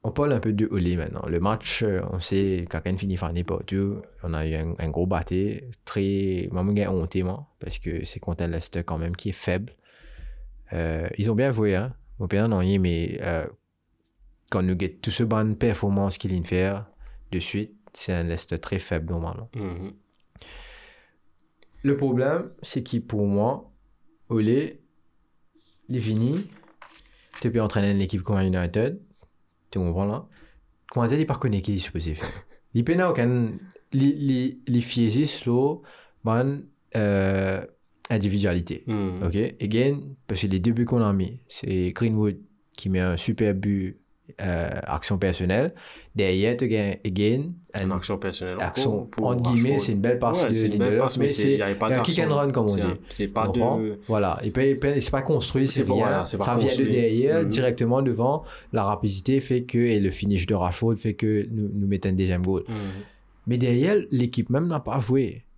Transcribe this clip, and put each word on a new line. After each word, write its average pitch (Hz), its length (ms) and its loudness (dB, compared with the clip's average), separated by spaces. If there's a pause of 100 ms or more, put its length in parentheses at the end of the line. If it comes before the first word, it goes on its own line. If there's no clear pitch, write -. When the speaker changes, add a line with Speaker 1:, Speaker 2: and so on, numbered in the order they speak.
Speaker 1:
on 110 80 -2
parle 147 220 0
un 113 80 0
peu 110 140 0
de 107 160 2
Olé 90 260 2
maintenant. - 320 -4
Le 85 120 0
match, 107 420 -2
euh, 98 180 2 (120)
on - 60 -4
sait, 95 520 0
quand 80 160 -4
on 95 100 0
finit 95 220 -2
par 85 140 -2
n'importe 87 400 -4
où, 98 260 0 (240)
on 85 120 -4
a 78 120 -2
eu 80 80 -2
un, 80 240 -4
un 82 100 -2
gros 85 180 0
batté, 95 600 -2 (160)
très, 98 680 -2
moi, 90 160 -2
je 104 140 2
suis 95 80 0
honte, 90 280 -2
moi, 92 300 -2 (140)
parce - 180 -8
que - 260 -6
c'est - 160 -12
contre 87 240 -4
un 85 40 -2
Leicester 82 340 -6
quand 80 160 -6
même 87 160 -4
qui - 140 -6
est 98 40 -4
faible. 92 400 -4 (1000)
Euh, 82 340 -2 (120)
ils 107 120 0
ont 110 40 2
bien 131 180 2
joué, 107 240 2
hein. 123 160 -2 (260)
Au 101 80 -6
pire, 101 220 2
non, 101 120 2 (200)
mais, 85 420 0
euh, 82 220 -4 (1040)
quand 98 120 0
nous 92 140 2
guette 92 260 -4
tout 117 80 -2
ce 123 140 0
ban 107 200 2
de 107 100 0
performance 98 640 0
qu'il 95 140 -4
vient 90 100 0
faire 98 440 0 (460)
de 90 60 -2
suite, 104 360 -4 (180)
c'est - 220 -4
un 85 100 0
Leicester 85 340 -4
très - 200 -4
faible, 82 320 -4
normalement. 85 440 -6
Speaker 2:
Mhm. 95 380 -8 (1900)
Speaker 1:
Le 139 140 4
problème, 139 540 0 (120)
c'est - 200 -6
que 120 160 -6
pour 104 280 -2
moi, 104 440 0 (600)
Olé, 120 500 2 (1080)
il 123 100 -4
est - 20 -2
fini. 117 480 0 (960)
Tu 123 80 0
peux 117 100 0
entraîner 104 300 2
une 101 100 2
équipe 95 220 -2
comme 98 180 0
United. 95 580 0 (720)
Tu - 80 -4
comprends 90 280 0
là ? 107 180 -4 (680)
Comment 117 160 0
dire, 135 120 2
il 160 100 2
ne 139 60 0
connaît 107 240 0
pas 92 60 -2
qui 104 80 -2
il 101 40 0
est - 20 0
supposé 80 360 -4
faire. - 140 -6 (440)
Il 117 120 2 (120)
n'a 180 140 4
aucun, 120 380 2 (440)
il, 135 100 2
il, 135 640 2
il 120 160 2
fiait 120 280 2
juste 143 360 0
là, 127 300 2 (480)
ban, 127 340 2 (380)
euh, 95 640 2 (480)
individualité. 98 800 0
Speaker 2:
Mhm. 98 400 -2
Speaker 1:
Ok ? 87 100 0 (240)
Again, 120 400 2 (260)
parce 101 140 -4
que 107 60 0
les 95 140 2
deux 117 120 2
buts 120 140 2
qu'on 120 160 2
a 104 100 4
mis, 98 260 0 (100)
c'est 92 460 -2
Greenwood 107 440 0 (380)
qui - 120 -6
met 92 120 2
un 90 180 2
super 107 360 0
but, 95 440 -2 (420)
euh, 87 300 -2 (140)
action 87 340 -2
personnelle. 95 560 0 (400)
Derrière, 101 420 2
tu 127 100 0
gagnes, 104 380 0
again, 113 460 0 (280)
Speaker 2:
Une 95 140 -2
Speaker 1:
un 95 40 -2
Speaker 2:
action 92 200 -4
personnelle 92 420 -6
Speaker 1:
action, 107 360 0
Speaker 2:
encore - 160 -6
pour 107 160 -2
Speaker 1:
entre 123 160 0 (100)
guillemets, 120 200 4
Speaker 2:
Rashford. 135 140 2
Speaker 1:
c'est 117 60 0
une 101 80 2
belle 123 180 2
passe 123 240 2
Speaker 2:
Ouais, 131 60 2
Speaker 1:
de 110 40 2
Speaker 2:
c'est 110 140 4
une 101 120 4
belle - 20 2 (120)
Speaker 1:
Lindelof, 110 100 4
Speaker 2:
passe, 131 160 0
mais 120 60 4
Speaker 1:
mais - 40 4
Speaker 2:
c'est, - 140 2
Speaker 1:
c'est 139 100 4
Speaker 2:
il 139 60 4
y 104 40 2
avait 98 120 0
pas 107 140 0
Speaker 1:
un 127 120 4
kick 165 160 2
Speaker 2:
d'action. 156 160 2
Speaker 1:
and 143 40 4
run, 143 140 2
comme 120 140 2
on 107 40 4
Speaker 2:
C'est 98 120 2
Speaker 1:
dit. 98 60 0
Speaker 2:
un, 87 100 -2 (140)
c'est 101 180 -2
pas 110 140 0
Speaker 1:
Tu 113 180 2
comprends ? 113 200 2
Speaker 2:
de 104 180 -4 (100)
Speaker 1:
Voilà, 101 340 2
il 107 100 -2
peut, 131 140 2
il 135 120 4
peut, 143 200 2
c'est - 120 -2
pas 135 120 0
construit, 135 440 2
Speaker 2:
C'est 123 140 2
Speaker 1:
c'est - 60 4
Speaker 2:
pas, - 60 2
Speaker 1:
rien. 110 140 2
Speaker 2:
voilà, - 180 0
c'est - 140 0
pas 98 60 0
Speaker 1:
Ça 120 100 0
vient 120 80 2
de 131 60 4
Speaker 2:
construit. 131 220 2
Speaker 1:
derrière, 123 520 4
Speaker 2:
Mhm. 101 80 2
Speaker 1:
directement 120 500 2
devant 131 440 2 (280)
la 107 100 2
rapidité 101 580 0
fait 123 240 0
que, 120 120 -4
et 117 240 4
le 95 100 4
finish 95 360 0
de 107 80 2
Rashford 92 420 2
fait 107 180 -2
que 107 360 0
nous, 107 240 -2
nous 101 120 0
mettons 98 220 0
un 95 40 2
deuxième 90 340 2
goal. 95 200 0
Speaker 2:
Mhm. 113 80 -8 (720)
Speaker 1:
Mais 120 120 0
derrière, 127 380 4 (140)
l'équipe 120 380 0
même 147 200 0
n'a 156 120 -2
pas 131 200 -2
joué. 120 440 0 (140)